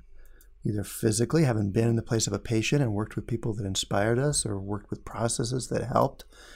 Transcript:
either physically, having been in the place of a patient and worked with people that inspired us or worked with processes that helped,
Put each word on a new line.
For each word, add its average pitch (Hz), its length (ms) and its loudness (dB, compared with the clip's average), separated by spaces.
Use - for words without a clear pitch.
either 104 200 -2
physically, 117 600 2
having 107 280 2
been 113 160 4
in 117 80 4
the 113 60 0
place 113 260 0
of 101 40 -4
a 101 60 0
patient 117 440 2
and 113 120 0
worked 107 220 -4
with 110 100 -6
people 117 280 -2
that 104 120 -4
inspired 104 520 0
us 143 280 2
or 98 140 -4
worked 98 300 -6
with - 140 -8
processes 120 640 -2
that - 200 -2
helped, 127 360 2